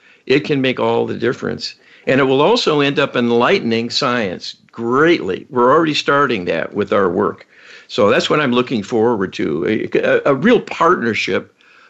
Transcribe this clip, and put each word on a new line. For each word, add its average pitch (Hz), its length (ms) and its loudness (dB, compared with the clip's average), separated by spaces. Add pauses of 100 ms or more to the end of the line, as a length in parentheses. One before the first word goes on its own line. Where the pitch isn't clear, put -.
(260)
It 147 200 2
can 139 160 -2
make 127 180 -2
all 117 260 0
the 110 120 -6
difference. 98 580 -6 (320)
And 131 120 2
it 143 40 4
will 135 180 2
also 175 380 2
end 139 180 0
up 139 180 -2
enlightening 120 760 0
science 120 640 -4 (160)
greatly. 123 800 0
We're 123 200 4
already 156 220 2
starting 135 520 0
that 82 280 -4
with 101 180 -2
our 101 180 2
work. 90 380 -4 (400)
So 104 220 2
that's 139 220 0
what 151 80 2
I'm 135 140 0
looking 123 280 0
forward 110 520 0
to, 85 340 -4
a, - 320 -2
a, 131 220 2 (100)
a - 20 4
real 208 280 2
partnership 117 920 -2 (360)